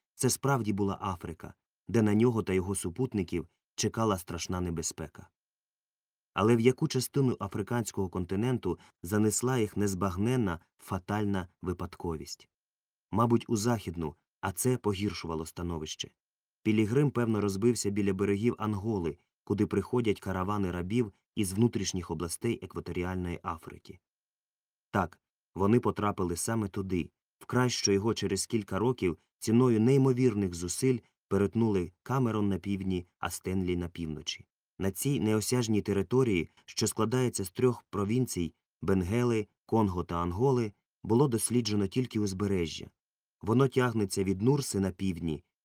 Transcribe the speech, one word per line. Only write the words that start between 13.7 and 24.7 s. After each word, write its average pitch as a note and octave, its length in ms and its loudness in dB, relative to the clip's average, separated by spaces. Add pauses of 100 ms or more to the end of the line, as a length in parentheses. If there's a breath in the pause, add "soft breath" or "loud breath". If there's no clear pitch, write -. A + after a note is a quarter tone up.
а F#2+ 120 -2
це B2+ 240 0
погіршувало F2+ 720 -4
становище. E2+ 640 -8 (520)
Пілігрим, A2 480 4
певно, A2+ 300 0
розбився G#2 500 0
біля G2 240 0
берегів G2+ 440 0
Анголи, G2+ 600 -4 (260)
куди G#2 220 0
приходять G#2 540 0
каравани F#2+ 500 -2
рабів G2 420 -2 (220)
із F#2+ 180 -2
внутрішніх G2 580 0
областей G2+ 520 -4
екваторіальної F2+ 800 -6
Африки. - 560 -12 (920)